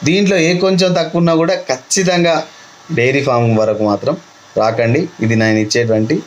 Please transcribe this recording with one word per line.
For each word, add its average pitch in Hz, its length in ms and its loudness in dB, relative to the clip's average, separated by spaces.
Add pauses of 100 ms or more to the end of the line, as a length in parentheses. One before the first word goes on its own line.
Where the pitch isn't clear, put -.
దీంట్లో 190 280 2 (120)
ఏ - 20 2 (160)
కొంచెం 185 320 2
తక్కువ 170 240 -2
ఉన్నా 165 200 2
కూడా 180 140 0 (140)
ఖచ్చితంగా 175 640 0 (640)
డైరీ 135 280 2
ఫామ్ 120 220 0 (140)
వరకు 107 280 0
మాత్రం 120 240 -2 (460)
రాకండి. 117 420 0 (220)
ఇది 113 180 0
నేను 110 220 2
ఇచ్చేటువంటి 113 600 0